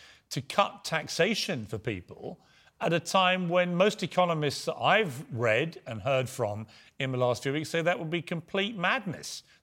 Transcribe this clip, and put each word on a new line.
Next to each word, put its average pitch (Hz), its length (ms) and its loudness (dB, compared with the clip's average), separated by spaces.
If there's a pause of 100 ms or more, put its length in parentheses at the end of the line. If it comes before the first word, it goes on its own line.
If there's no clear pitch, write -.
(280)
to - 120 -6
cut - 420 0
taxation 160 840 -2
for 113 100 -8
people - 640 -8 (400)
at - 100 0
a 170 80 2
time 185 520 2
when 180 240 2
most 202 280 4
economists 165 640 0
that 165 120 -2
I've 151 540 2
read 120 560 2
and 113 140 -8
heard 131 260 2
from 107 400 -4 (320)
in 131 140 -2
the 127 60 -2
last 123 240 2
few 135 100 0
weeks 151 160 -4
say 165 140 -2
that 175 160 2
would 160 100 -6
be 165 140 -2
complete 196 520 -4
madness, 202 680 -4 (200)